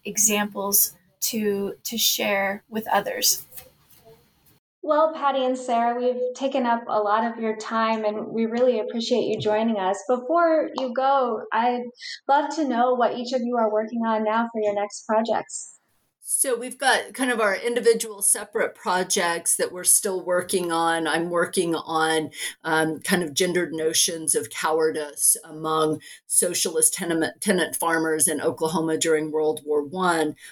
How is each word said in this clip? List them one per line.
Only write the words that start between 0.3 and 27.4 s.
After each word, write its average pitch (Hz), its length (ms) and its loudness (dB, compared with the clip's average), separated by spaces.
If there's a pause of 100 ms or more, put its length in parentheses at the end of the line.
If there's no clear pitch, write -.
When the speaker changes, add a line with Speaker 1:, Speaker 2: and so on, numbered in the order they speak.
Speaker 1:
to, 202 540 -2 (100)
to - 120 -8
share 202 720 -2
with 214 200 -6
others. - 580 0 (1400)
Speaker 2:
Well, 311 320 2
Patty 269 300 0
and 254 120 2
Sarah, 240 420 0
we've 247 360 0
taken 269 320 0
up 233 220 0
a 214 120 2
lot 214 240 2
of 226 140 -4
your 220 180 -2
time, 226 480 0
and 214 240 -2
we 226 180 0
really 240 340 2
appreciate 226 460 0
you 214 120 0
joining 220 380 2
us. 190 320 0
Before 320 680 2
you 262 160 -2
go, 262 500 2 (100)
I'd 240 320 0 (440)
love 294 280 2
to 320 100 0
know 247 280 2
what 240 220 2
each 240 160 -6
of 254 100 0
you 240 140 -4
are 220 160 2
working 226 320 -2
on 220 200 0
now 226 280 0
for 226 80 -4
your 208 140 0
next 208 320 -4
projects. 226 680 -2 (460)
Speaker 3:
So - 340 0
we've 247 220 -10
got 247 340 2
kind 254 180 0
of 226 100 0
our 196 160 2
individual 226 640 2
separate 202 520 -2
projects 180 800 0
that 170 160 -2
we're 180 120 -10
still 185 400 2
working 180 460 0
on. 165 380 0
I'm 165 200 0
working 175 460 0
on, 160 560 0 (320)
um, 156 380 0
kind 180 220 0
of 147 120 -6
gendered 175 400 0
notions 160 600 0
of 147 140 0
cowardice 156 960 0
among 156 560 -2 (260)
socialist - 680 0
tenement, 165 460 -2